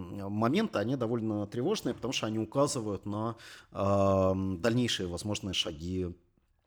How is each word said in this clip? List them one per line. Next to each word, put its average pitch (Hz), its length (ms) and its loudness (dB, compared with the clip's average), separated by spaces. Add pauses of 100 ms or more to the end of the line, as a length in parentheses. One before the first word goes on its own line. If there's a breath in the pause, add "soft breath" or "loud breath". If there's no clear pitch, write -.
(280)
моменты, 117 520 2
они 117 160 0
довольно 110 520 0
тревожные, 127 460 -2
потому 117 180 -4
что - 160 -2
они 110 120 0
указывают 110 640 0
на, 110 300 -2 (360 loud breath)
э, 98 600 4 (280)
дальнейшие 117 480 2
возможные 95 460 -4
шаги 87 540 -2 (580)